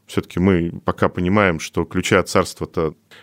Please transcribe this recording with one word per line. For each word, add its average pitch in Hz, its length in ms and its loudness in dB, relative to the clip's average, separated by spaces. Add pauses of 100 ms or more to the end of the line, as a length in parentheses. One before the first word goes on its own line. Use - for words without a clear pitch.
Всё-таки - 320 -6
мы 87 320 2 (140)
пока 92 240 0
понимаем, 90 500 0
что - 260 -4
ключи 92 300 0
от 90 140 2
царства-то 82 680 -2 (280)